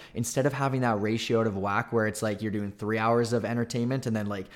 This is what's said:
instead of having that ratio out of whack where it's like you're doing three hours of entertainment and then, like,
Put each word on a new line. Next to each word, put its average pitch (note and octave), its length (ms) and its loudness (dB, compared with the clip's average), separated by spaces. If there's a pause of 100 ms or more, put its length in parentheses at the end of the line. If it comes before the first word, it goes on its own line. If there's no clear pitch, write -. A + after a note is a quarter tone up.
(140)
instead - 320 0
of C#3 80 2
having C3+ 260 0
that A2+ 220 2
ratio A2+ 400 2
out A2+ 60 2
of G2 100 -2
whack G2+ 340 -2
where A2 160 2
it's G#2+ 160 -4
like G#2+ 180 -2
you're A2 80 -2
doing G2+ 220 -4
three G#2+ 260 -2
hours A#2 360 2
of A2+ 100 0
entertainment A#2+ 640 -2
and A2+ 100 0
then, G#2+ 120 0
like, G2 180 -4 (100)